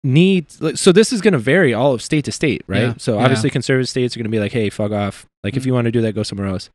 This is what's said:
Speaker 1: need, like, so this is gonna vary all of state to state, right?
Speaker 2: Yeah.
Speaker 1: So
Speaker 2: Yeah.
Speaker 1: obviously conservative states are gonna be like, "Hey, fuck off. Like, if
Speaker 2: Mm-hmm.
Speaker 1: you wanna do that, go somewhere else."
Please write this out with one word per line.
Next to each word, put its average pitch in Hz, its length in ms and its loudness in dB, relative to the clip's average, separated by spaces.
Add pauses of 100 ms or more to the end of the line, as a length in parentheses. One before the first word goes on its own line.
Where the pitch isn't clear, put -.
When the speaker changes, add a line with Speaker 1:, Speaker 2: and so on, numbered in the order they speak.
Speaker 1:
need, 170 440 2 (120)
like, 147 180 -4
so - 140 4
this 208 220 4
is 202 80 -2
gonna 190 180 2
vary 131 340 2
all 131 200 2
of 113 80 -4
state 151 240 -2
to 107 60 -4
state, 123 360 -2
right? 98 140 0
Speaker 2:
Yeah. 123 160 0
Speaker 1:
So 113 200 -2
Speaker 2:
Yeah. 107 60 0
Speaker 1:
obviously 131 260 2
conservative 131 400 -2
states 123 260 -4
are 113 40 -14
gonna 110 100 -4
be 110 100 -2
like, 101 120 -2
"Hey, 107 180 -2
fuck 104 220 -4
off. 101 340 -4 (180)
Like, 101 120 -4
if 131 60 -2
Speaker 2:
Mm-hmm. 131 60 -4
Speaker 1:
you 127 60 0
wanna 120 180 0
do 117 100 2
that, 110 120 -2
go 104 100 -4
somewhere 98 240 -6
else." 95 280 -8